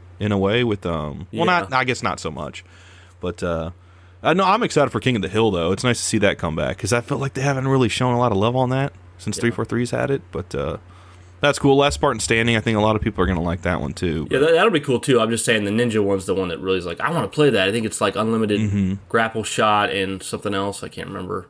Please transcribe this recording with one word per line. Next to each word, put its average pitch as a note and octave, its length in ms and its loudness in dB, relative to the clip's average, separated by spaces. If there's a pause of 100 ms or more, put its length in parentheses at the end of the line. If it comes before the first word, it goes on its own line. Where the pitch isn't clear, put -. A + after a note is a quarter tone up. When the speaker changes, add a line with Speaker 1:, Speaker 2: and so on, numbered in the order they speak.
(220)
Speaker 1:
in G#2 100 0
a G2+ 60 2
way G#2 260 2
with, G#2 220 -2
um, D#2 480 -4
well, C#3 120 0
Speaker 2:
Yeah. - 0 -
Speaker 1:
not, F3 280 0
I B2+ 100 2
guess B2+ 180 -2
not G2+ 200 -2
so D#2+ 100 -6
much, - 320 -10 (560)
but, F2+ 240 -6
uh, E2 280 -4 (520)
I C#3+ 100 2
know F#3 120 2
I'm G#3+ 180 2
excited D3 280 2
for A2+ 100 -2
King B2+ 160 2
of G2 40 -2
the E2+ 60 -2
Hill G#2+ 240 2
though. F2 220 0
It's G2+ 100 -6
nice A#2+ 160 2
to - 60 -6
see A2+ 140 0
that G2 180 2
come D#2+ 180 -4
back C2+ 240 -2
'cause G#2 140 -2
I A#2+ 80 2
felt C3+ 180 -6
like C3+ 140 -4
they C3 80 -4
haven't C3+ 260 0
really C3 220 4
shown B2+ 240 0
a A#2+ 60 2
lot A#2+ 120 2
of G2 60 0
love A2+ 180 2
on B2+ 140 0
that C3+ 240 -2 (240)
since - 200 -6
Speaker 2:
Yeah. - 40 -6
Speaker 1:
three A#2 100 2
four A#2 140 -4
three's A#2+ 260 -2
had B2 180 -2
it, C#3 120 -2 (100)
but, - 240 -8
uh, C#2 220 -4 (640)
that's C#3+ 180 2
cool. C#3 160 6
Last C#3+ 200 4
Spartan B2+ 260 0
Standing, A#2 340 2
I A2 60 2
think A2 160 0
a G#2 40 4
lot G#2+ 140 4
of G#2+ 60 -2
people G2 200 -2
are F2+ 60 2
gonna F#2 160 0
like F2 200 -4
that F2 180 0
one C#2 120 -4
too, D#2+ 380 -2
Speaker 2:
Yeah, C3 80 2
Speaker 1:
but C#3+ 80 4
Speaker 2:
that, E3 60 4
that'll F#3+ 180 4
be E3 80 2
cool A#2+ 220 0
too. B2 180 4
I'm A2+ 100 2
just A2+ 160 -2
saying A2 200 2
the G2+ 60 -2
Ninja A2 300 2
one's G2 240 0
the G2 80 0
one F#2 140 -2
that E2 140 -6
really F#2+ 160 0
is F2 80 -4
like, F2 160 -8
"I C#3+ 100 -2
wanna C#3 160 -2
play D3 220 4
that." G2 180 2
I G2 40 0
think A2+ 140 -2
it's, G#2 160 -4
like, G2+ 140 0
unlimited A2 460 0
Speaker 1:
Mm-hmm. G2 320 0 (160)
Speaker 2:
grapple A2+ 340 0
shot G#2 480 2
and F#2+ 320 -4
something G#2 300 -6
else. G2 300 -4
I - 40 -10
can't F2 220 -12
remember. F#2+ 400 -8